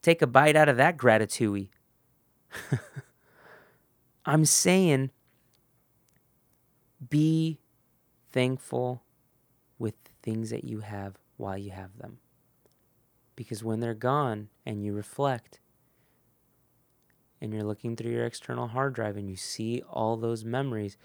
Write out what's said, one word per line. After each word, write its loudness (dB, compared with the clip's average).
Take 4
a 4
bite 6
out 8
of 2
that 4
gratitude. 2
<laughs> -12
I'm 6
saying, 4
be 2
thankful -2
with -6
the -20
things -6
that -8
you -10
have -12
while -6
you -12
have -16
them. -20
Because -10
when -2
they're -4
gone -4
and -8
you -6
reflect -6
and -8
you're -6
looking -6
through -8
your -4
external -8
hard -2
drive -6
and -10
you -10
see -6
all -2
those -4
memories, -6